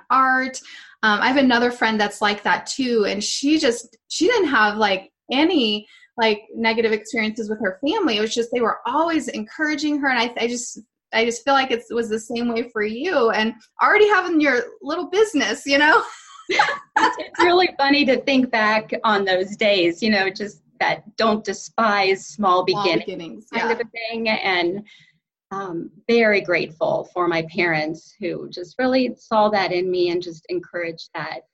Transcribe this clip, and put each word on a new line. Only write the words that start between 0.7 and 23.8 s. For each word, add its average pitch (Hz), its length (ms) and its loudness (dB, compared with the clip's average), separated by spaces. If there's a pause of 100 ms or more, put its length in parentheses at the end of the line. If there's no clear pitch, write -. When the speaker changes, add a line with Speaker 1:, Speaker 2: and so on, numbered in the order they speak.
Speaker 1:
Um, 208 180 2
I 214 60 2
have 262 100 2
another 247 340 4
friend 220 300 0
that's 208 220 -2
like 208 220 0
that 180 200 0
too, 240 400 0
and 196 180 -2
she 285 360 0
just, 240 400 -2 (100)
she - 180 0
didn't 415 220 2
have, 214 300 2
like, 202 340 0 (180)
any, 247 560 0 (300)
like, 220 280 0 (100)
negative 226 380 0
experiences 214 580 -4
with 220 100 -6
her 190 260 -4
family. 320 300 0
It 208 60 0
was 220 120 -2
just, 233 200 -2
they 247 80 0
were 214 240 0
always 311 420 -2
encouraging 294 680 -4
her, 277 100 0
and 254 100 0
I, 240 220 -2
I 233 80 -2
just, 240 320 -8 (320)
I 226 140 2
just 233 180 -4
feel 277 80 2
like 262 180 2
it 233 200 -2
was 226 180 -4
the 214 120 -4
same 240 280 -4
way 233 220 -4
for 214 120 -4
you, 240 500 0
and 214 200 0 (300)
already 415 260 6
having 359 320 2
your 269 220 2 (180)
little 320 300 -6
business, 302 560 0
you 277 100 2
know? 311 320 6
<laughs> - 40 -16 (380)
Speaker 2:
It's - 920 0
really 359 360 4
funny 277 300 4
to 254 160 2
think 262 280 2
back 214 440 0 (100)
on 202 220 2
those 190 280 0
days, 185 480 0
you 226 60 0
know, 196 220 2
just - 320 -12 (180)
that 165 360 -4
don't 214 280 0
despise 196 840 -2
small 185 400 0
Speaker 1:
Small 196 180 0
Speaker 2:
beginnings 165 200 0
Speaker 1:
beginnings, 180 480 -12
Speaker 2:
kind 226 160 -2
Speaker 1:
yeah. 233 60 2
Speaker 2:
of 226 60 -8